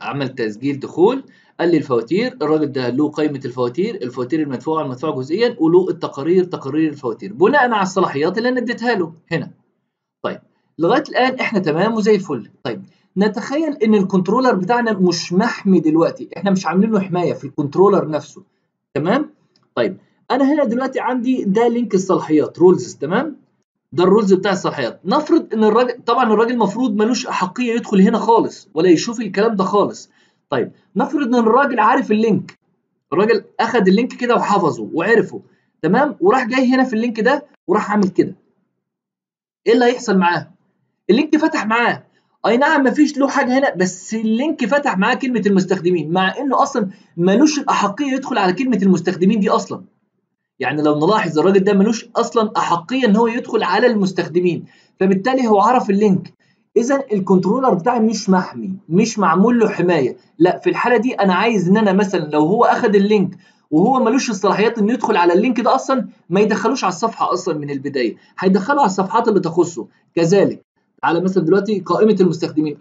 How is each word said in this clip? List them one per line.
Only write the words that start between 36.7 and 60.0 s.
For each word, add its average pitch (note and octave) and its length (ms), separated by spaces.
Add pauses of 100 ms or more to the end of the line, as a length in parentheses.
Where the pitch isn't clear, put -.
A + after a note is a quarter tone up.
هنا C4 100
في - 80
اللينك A3+ 280
ده C4+ 260 (200)
وراح G3+ 240
عامل G#3 180
كده. - 280 (1300)
إيه G#3 60
اللي B3 120
هيحصل A#3+ 340
معاه؟ F3 320 (600)
اللينك D4+ 260
فتح D#4 300
معاه. A3+ 400 (400)
أي A3 100
نعم C#4+ 280
مفيش B3+ 340
له C4+ 100
حاجة C4 300
هنا، F#3+ 160
بس F#3 400
اللينك A3+ 520
فتح C4 320
معاه A3 160
كلمة B3 320
المستخدمين، F3+ 640
مع F#3 260
إنه C4+ 240
أصلًا A3+ 280 (260)
ملوش G3+ 420
الأحقية G3+ 480
يدخل C4 320
على F#3+ 140
كلمة B3+ 300
المستخدمين F#3+ 580
دي F#3 100
أصلًا. - 340 (760)
يعني C#3 220
لو D3 240
نلاحظ F#3 320
الراجل F#3+ 260
ده G#3 80
ملوش G#3 440
أصلًا A3+ 400
أحقية F3 500
إن G#3 100
هو A#3 100
يدخل A3+ 360
على F#3+ 240
المستخدمين، F3+ 760 (360)
فبالتالي G3 480
هو G#3 120
عرف A#3 300
اللينك، G3 440 (420)
إذا C4+ 360
الكنترولر G3 640
بتاعي A#3+ 260
مش A3 300
محمي، A#2+ 460 (120)
مش G3+ 300
معمول G3 400
له G#3+ 100
حماية. E3+ 480 (220)